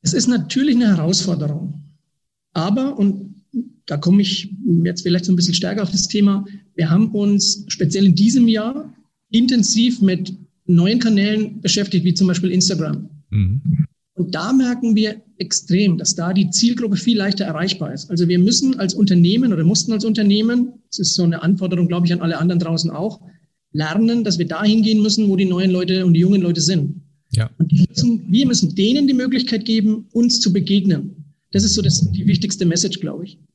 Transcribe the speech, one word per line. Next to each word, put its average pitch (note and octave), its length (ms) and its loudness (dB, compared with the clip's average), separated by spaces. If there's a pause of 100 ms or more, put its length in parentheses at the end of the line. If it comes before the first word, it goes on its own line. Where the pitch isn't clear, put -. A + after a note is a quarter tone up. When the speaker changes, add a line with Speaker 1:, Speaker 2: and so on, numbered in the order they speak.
Speaker 1:
Das - 60 -4
ist - 120 0
natürlich B3 480 0
eine A#3+ 120 2 (100)
Herausforderung. D#3+ 840 -4 (720)
Aber, A3+ 440 -2
und - 460 -4 (400)
da C#3+ 140 -6
komme F#3+ 240 4
ich - 260 -4 (340)
jetzt F3 200 -4
vielleicht F3 240 -2
so F#3+ 60 2
ein F3+ 40 4
bisschen F3 160 0
stärker G3 300 -4
auf F#3 80 -4
das - 180 -4
Thema, G3+ 380 0 (300)
wir D#3+ 120 -2
haben G#3 220 2
uns G3+ 580 -2
speziell F#3+ 380 0
in F3 80 6
diesem A#3 340 4
Jahr A#3 420 -4 (380)
intensiv A#3 720 0
mit F#3 320 0 (320)
neuen F3+ 340 2
Kanälen G#3+ 640 0
beschäftigt, G3 460 -2
wie F3 80 2
zum F#3+ 120 2
Beispiel F3+ 260 0
Instagram. D#3+ 580 -2 (180)
Speaker 2:
Mhm. G#2 320 0 (540)
Speaker 1:
Und F3+ 200 -4
da G3+ 200 -2
merken B3 420 2
wir G#3+ 240 -2 (160)
extrem, F3+ 600 0
dass - 160 -4
da F3 180 -4
die G3 160 2
Zielgruppe A#3 480 0
viel A3+ 220 0
leichter G3 260 -2
erreichbar E3 480 -4
ist. - 180 -12
Also E3+ 180 0
wir F3+ 100 2
müssen A#3+ 400 2
als F#3+ 160 -4
Unternehmen G3 580 4
oder D#3+ 100 -2
mussten G#3+ 300 0
als G#3+ 140 -2
Unternehmen, A3 680 2 (160)
das - 120 -10
ist - 160 -2
so F3+ 80 0
eine E3+ 180 0
Anforderung, F3+ 440 0
glaube F3 200 0
ich, F3 80 2
an F3 80 -4
alle E3 160 -2
anderen F3 220 0
draußen E3 300 -4
auch, F3+ 300 -8 (520)
lernen, G#3+ 520 0
dass F3+ 140 -2
wir E3+ 100 -2
da E3 160 -6
hingehen A3 380 4
müssen, G#3+ 260 2
wo F#3+ 80 2
die F#3+ 80 2
neuen F#3 260 0
Leute F#3 360 0
und E3+ 80 6
die E3 60 4
jungen F#3+ 200 4
Leute E3+ 220 -2
sind. D3 400 -2 (300)
Speaker 2:
Ja. A2 260 -2
Speaker 1:
Und E3 120 0
die D3+ 180 4
müssen, A#3 400 -2
wir B3 180 4
müssen A3+ 280 0
denen B3 320 2
die C4+ 80 2
Möglichkeit A#3+ 500 -2
geben, A3 480 0
uns A#3 280 2
zu F#3 120 2
begegnen. F#3 840 -2 (160)
Das G3 140 2
ist G#3 100 0
so G#3+ 80 -2
das, - 300 2
die - 140 -2
wichtigste F#3 400 0
Message, E3+ 340 -2
glaube D3+ 240 -8
ich. - 140 -20 (160)